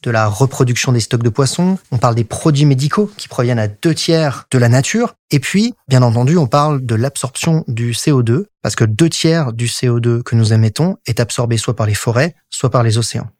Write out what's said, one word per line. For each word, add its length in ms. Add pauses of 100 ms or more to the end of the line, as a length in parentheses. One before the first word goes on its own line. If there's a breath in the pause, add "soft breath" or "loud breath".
de 60
la 160
reproduction 640
des 100
stocks 220
de 60
poissons, 500 (120)
on 80
parle 160
des 100
produits 400
médicaux 540
qui 100
proviennent 300
à 100
deux 260
tiers 560
de 60
la 140
nature, 460 (140)
et 80
puis, 360 (120)
bien 160
entendu, 360
on 80
parle 400
de 80
l'absorption 760
du 240
C 180
O 120
deux, 260 (140)
parce 120
que 100
deux 260
tiers 420
du 160
C 220
O 100
deux 220
que 120
nous 200
émettons 500
est 160
absorbé 380
soit 180
par 100
les 60
forêts, 420 (140)
soit 220
par 120
les 140
océans. 320 (120)